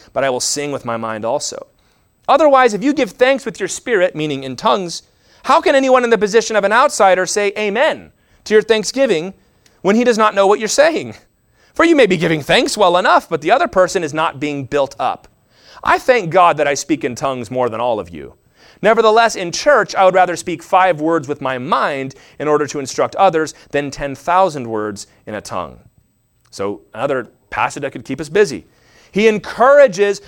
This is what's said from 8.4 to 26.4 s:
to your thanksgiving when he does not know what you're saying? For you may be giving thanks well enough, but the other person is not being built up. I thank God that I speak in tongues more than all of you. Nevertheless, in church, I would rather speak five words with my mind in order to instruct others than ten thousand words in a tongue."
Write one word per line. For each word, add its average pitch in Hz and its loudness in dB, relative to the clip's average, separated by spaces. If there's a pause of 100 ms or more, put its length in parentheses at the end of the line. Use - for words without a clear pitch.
to 214 -2
your 214 6
thanksgiving 214 -2 (480)
when 202 2
he 240 2
does 233 2
not 214 2
know 196 4
what 208 2
you're 214 -6
saying? 226 0 (580)
For 320 2
you 339 4
may 254 6
be 190 2
giving 160 -2
thanks 170 0
well 180 4
enough, 269 2
but 160 -4
the 160 -2
other 311 2
person 185 0
is 147 -8
not 156 -4
being 143 -6
built 139 -4
up. 120 -6 (540)
I 339 0
thank 226 0
God 170 4
that 143 2
I 143 0
speak 143 -4
in 123 -4
tongues 127 -6
more 127 -2
than 110 -6
all 120 -2
of 87 -10
you. 71 -16 (480)
Nevertheless, 226 2
in 175 -8
church, 269 0
I 190 2
would 185 4
rather 180 2
speak - -8
five 180 2
words 156 -2
with 143 -6
my 131 -4
mind 143 -4 (240)
in 143 -6
order 151 2
to 147 -10
instruct 131 -4
others 165 0 (160)
than 143 -4
ten 139 -10
thousand 170 0
words 107 -6 (200)
in 110 -12
a 101 -8
tongue." 80 -10 (680)